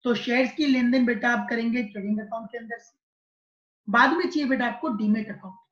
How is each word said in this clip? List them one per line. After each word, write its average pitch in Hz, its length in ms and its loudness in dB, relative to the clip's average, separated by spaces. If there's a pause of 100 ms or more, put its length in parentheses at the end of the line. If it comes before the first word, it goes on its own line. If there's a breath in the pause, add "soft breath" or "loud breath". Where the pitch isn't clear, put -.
तो 240 120 2
shares 247 380 0
की 302 140 0
लेन 254 240 4
देन 254 160 4
बेटा 240 240 0
आप 214 180 -2
करेंगे 233 360 -2
trading 208 360 -4
account 226 320 -10
के 233 60 -12
अंदर 226 200 -10
से। - 200 -20 (880)
बाद 247 240 6
में 349 180 0
चाहिए 294 180 -2
बेटा 247 180 0
आपको 311 220 -6
Demat 214 420 0
account। 190 260 -14 (160)